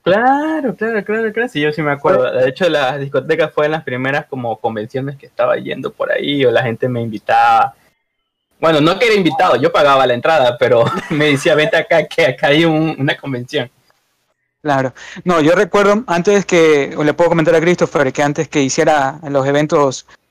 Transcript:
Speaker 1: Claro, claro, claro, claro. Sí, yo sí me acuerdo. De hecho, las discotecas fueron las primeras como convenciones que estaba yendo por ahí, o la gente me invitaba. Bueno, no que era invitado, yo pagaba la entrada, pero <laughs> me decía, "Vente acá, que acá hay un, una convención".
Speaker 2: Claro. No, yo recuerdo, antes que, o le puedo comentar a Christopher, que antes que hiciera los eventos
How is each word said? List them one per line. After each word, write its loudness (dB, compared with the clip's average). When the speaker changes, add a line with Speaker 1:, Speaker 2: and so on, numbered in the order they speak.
Speaker 1:
Claro, 0
claro, -4
claro, -4
claro. -4
Sí, -6
yo 0
sí -4
me 0
acuerdo. 0
De 0
hecho, -2
las -2
discotecas -2
fueron -2
las -6
primeras -4
como -8
convenciones -8
que -20
estaba -2
yendo -10
por -6
ahí, -2
o 4
la 2
gente -4
me -4
invitaba. 2
Bueno, 2
no 2
que 0
era 4
invitado, 2
yo 2
pagaba 4
la 2
entrada, 2
pero 4
<laughs> -6
me 0
decía, 2
"Vente 2
acá, 0
que -2
acá -2
hay 4
un, 0
una -2
convención". -8
Speaker 2:
Claro. -2
No, 0
yo 4
recuerdo, 2
antes 0
que, 2
o -2
le 0
puedo 2
comentar 2
a 4
Christopher, 0
que -2
antes -4
que 0
hiciera 0
los 0
eventos 0